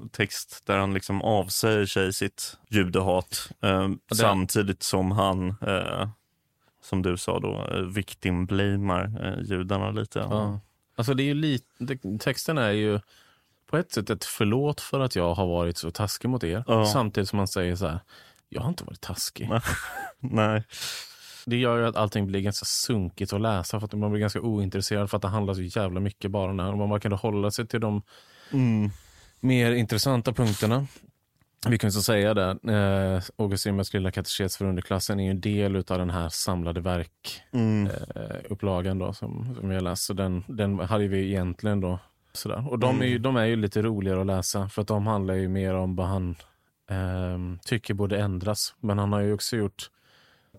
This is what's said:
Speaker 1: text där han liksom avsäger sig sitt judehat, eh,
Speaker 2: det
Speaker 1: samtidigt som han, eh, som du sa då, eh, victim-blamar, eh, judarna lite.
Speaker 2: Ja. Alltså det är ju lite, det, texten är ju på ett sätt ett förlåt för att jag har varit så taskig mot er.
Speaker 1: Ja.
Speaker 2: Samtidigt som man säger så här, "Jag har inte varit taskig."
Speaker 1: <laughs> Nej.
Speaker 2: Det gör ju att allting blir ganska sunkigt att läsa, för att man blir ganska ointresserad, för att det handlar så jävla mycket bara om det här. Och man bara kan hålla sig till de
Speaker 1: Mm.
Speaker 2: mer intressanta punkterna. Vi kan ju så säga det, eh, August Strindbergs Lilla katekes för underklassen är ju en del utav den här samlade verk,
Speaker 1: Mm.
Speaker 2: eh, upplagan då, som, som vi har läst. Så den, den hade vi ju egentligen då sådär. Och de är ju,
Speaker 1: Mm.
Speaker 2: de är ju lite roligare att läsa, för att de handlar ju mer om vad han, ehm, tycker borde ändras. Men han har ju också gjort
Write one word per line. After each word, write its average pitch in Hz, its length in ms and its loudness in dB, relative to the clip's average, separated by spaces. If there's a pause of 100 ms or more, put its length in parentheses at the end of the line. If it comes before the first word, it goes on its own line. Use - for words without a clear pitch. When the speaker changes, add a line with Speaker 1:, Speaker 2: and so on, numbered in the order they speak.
(120)
Speaker 1:
text - 540 -4
där 98 120 2
han 98 160 2
liksom 95 280 -2
avsäger 104 640 2
sig 95 280 0
sitt - 440 -6 (120)
judehat, 95 840 2 (100)
eh, 95 280 2 (200)
Speaker 2:
det 113 60 -2
Speaker 1:
samtidigt 101 680 2
som 95 280 2
han, 95 380 2 (120)
eh, 92 480 -2 (760)
som 95 180 0
du 90 160 0
sa 92 220 -2
då, 98 320 -4
eh, 90 100 -2
victim-blamar, 95 1400 0
eh, 92 260 -4
judarna 98 400 -2
lite. 107 280 -4
Speaker 2:
Ja. 104 400 -2 (360)
Alltså 123 180 0
det 131 100 2
är - 20 2
ju 143 80 0
lite, 147 320 0 (120)
det, 120 420 -6
texten 151 380 -2
är 110 140 2
ju 104 280 2 (720)
på - 80 0
ett - 140 -2
sätt 104 180 -2
ett - 160 -2
förlåt 131 560 0
för - 180 -2
att 127 160 0
jag 87 180 4
har 92 140 2
varit 85 300 0
så 82 140 -6
taskig - 380 -2
mot 127 140 -2
er. 87 240 -2
Speaker 1:
Ja. 110 180 6
Speaker 2:
Samtidigt 107 440 2
som 104 80 0
man 95 100 2
säger 87 280 0
så 92 120 -2
här, 82 120 -4 (500)
"Jag - 120 -6
har 127 80 -2
inte 180 140 -6
varit - 180 -14
taskig." - 480 -6 (380)
Speaker 1:
<laughs> - 320 -12
Nej. 107 440 2 (840)
Speaker 2:
Det 120 120 0
gör 120 200 4
ju 117 100 4
att 113 80 -2
allting 101 320 2
blir 98 140 -2
ganska 101 240 -2
sunkigt 98 680 -2
att 101 80 0
läsa, 104 380 0
för 104 60 -4
att - 80 -8
man 104 180 0
blir 104 100 2
ganska 104 200 0
ointresserad, 101 680 0
för 107 80 2
att 98 40 -8
det 101 60 0
handlar 98 260 0
så 95 80 -4
jävla 92 380 -2
mycket 98 320 -2
bara 98 200 0
om 98 60 -2
det 87 60 0
här. 98 80 0
Och 101 60 -2
man 104 120 0
bara 104 100 2
kan 104 120 -2
hålla 104 400 0
sig 113 160 -4
till 113 140 -2
de 104 200 0 (520)
Speaker 1:
Mm. 113 360 4 (500)
Speaker 2:
mer 123 320 4
intressanta 120 640 2
punkterna. 117 540 2 (800)
Vi 120 100 6
kan 110 100 2
ju 98 40 2
så 101 100 0
säga 107 320 4
det, 95 240 2 (160)
eh, 95 500 4 (200)
August 98 180 0
Strindbergs 98 320 0
Lilla 95 180 0
katekes - 460 -2
för 98 80 -2
underklassen 95 540 0
är 95 40 2
ju 92 80 2
en 92 100 -2
del 101 340 2
utav 92 220 0
den 90 120 0
här 85 200 -2
samlade 85 520 -2
verk, - 600 -4 (120)
Speaker 1:
Mm. 107 340 2 (280)
Speaker 2:
eh, 107 200 -8 (140)
upplagan 95 500 -2
då, 98 140 -4
som, 120 460 -8
som 98 100 -4
vi 95 60 0
har 92 60 0
läst. 90 220 -2
Så 104 100 -4
den, 92 340 -2
den 101 320 0
hade 104 280 0
vi 98 100 0
ju 95 100 0
egentligen 98 540 0
då 90 180 -2 (340)
sådär. 113 360 -6
Och 120 100 -2
de 127 220 4
är 127 40 2
ju, 123 60 2
Speaker 1:
Mm. 120 100 0
Speaker 2:
de 131 140 2
är 113 100 4
ju 113 100 4
lite 104 260 2
roligare 98 400 2
att 95 60 0
läsa, 95 420 0
för - 120 -4
att 101 60 -4
de 104 200 2
handlar 98 260 2
ju 95 140 0
mer 92 260 0
om 92 220 0
vad 90 120 0
han, 92 280 -2 (540)
ehm, 90 760 -4
tycker 110 280 -2
borde 101 260 0
ändras. 98 600 -2
Men 104 200 0
han 101 140 2
har 104 60 2
ju 104 140 2
också 113 240 -2
gjort - 320 -4 (680)